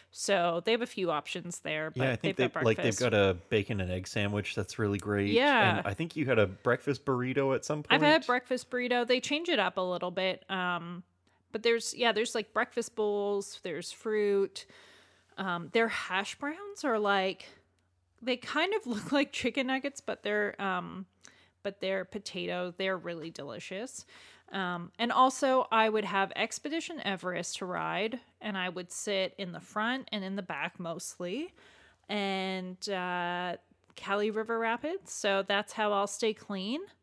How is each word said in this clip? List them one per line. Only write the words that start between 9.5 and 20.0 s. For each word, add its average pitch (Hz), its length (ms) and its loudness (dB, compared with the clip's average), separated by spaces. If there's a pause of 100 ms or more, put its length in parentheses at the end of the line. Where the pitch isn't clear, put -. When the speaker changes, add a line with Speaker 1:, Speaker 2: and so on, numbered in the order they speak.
Speaker 1:
up 185 200 2
a - 20 0
little 180 300 -2
bit. 185 400 -2
Um, 180 540 -2 (480)
but 220 100 -4
there's, 233 320 2
yeah, 233 180 2
there's, 214 220 0
like, 220 180 -4
breakfast 233 440 -2
bowls, 202 680 -2
there's 175 300 -6
fruit. 202 720 0 (720)
Um, 175 340 -4
their 226 160 6
hash - 460 -2
browns 392 500 -8
are, 233 140 2
like, 196 500 0 (720)
they 247 160 -2
kind 330 380 0
of - 120 -2
<laughs> - 0 -
look 214 240 -4
like 277 220 2
chicken 254 360 -2
nuggets, 269 340 -4